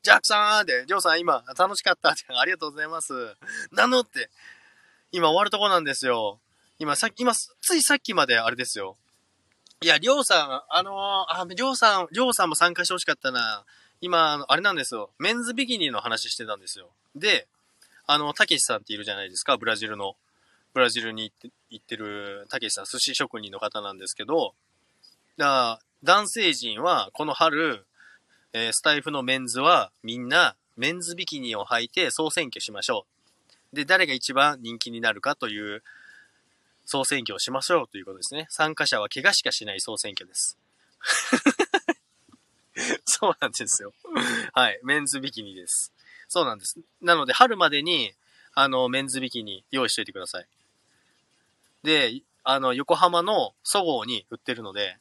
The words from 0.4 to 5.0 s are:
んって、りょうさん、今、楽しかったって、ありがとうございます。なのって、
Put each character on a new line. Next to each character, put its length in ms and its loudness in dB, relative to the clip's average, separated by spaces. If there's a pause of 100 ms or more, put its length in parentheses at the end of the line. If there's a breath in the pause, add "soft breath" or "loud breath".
ん 20 2
っ 40 0
て、 220 -2
り 60 0
ょ 40 2
う 40 0
さ 120 4
ん、 60 4
今、 240 0 (140)
楽 180 2
し 80 -4
か 100 2
っ 40 0
た 140 4
っ 40 -2
て、 140 -12
あ 160 2
り 60 -2
が 60 -2
と 100 -6
う 40 -6
ご 60 -14
ざ 60 -4
い 40 -6
ま 140 -6
す。 340 -8 (360 loud breath)
な 160 4
の 140 4
っ 40 -4
て、 240 -8 (840 loud breath)